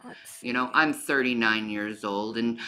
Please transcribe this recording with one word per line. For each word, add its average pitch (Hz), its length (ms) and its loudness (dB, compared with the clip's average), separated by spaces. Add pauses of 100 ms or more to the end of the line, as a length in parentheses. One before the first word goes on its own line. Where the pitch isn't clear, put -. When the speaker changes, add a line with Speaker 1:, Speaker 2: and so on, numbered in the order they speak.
Speaker 1:
Let's - 380 -18
Speaker 2:
You 123 100 -4
know, 127 140 0
Speaker 1:
see. - 80 -12
Speaker 2:
I'm 156 180 6
thirty-nine 117 760 2
years 104 340 -4
old, 107 340 -2
and 117 300 0